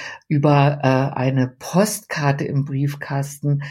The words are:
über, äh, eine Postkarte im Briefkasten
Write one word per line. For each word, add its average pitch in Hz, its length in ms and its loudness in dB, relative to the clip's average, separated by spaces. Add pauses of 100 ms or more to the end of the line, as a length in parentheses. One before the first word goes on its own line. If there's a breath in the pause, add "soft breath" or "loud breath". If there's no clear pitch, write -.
(280 loud breath)
über, 143 540 4
äh, 131 360 2
eine 131 300 2
Postkarte 156 960 -2
im 139 220 -2
Briefkasten 143 1040 -4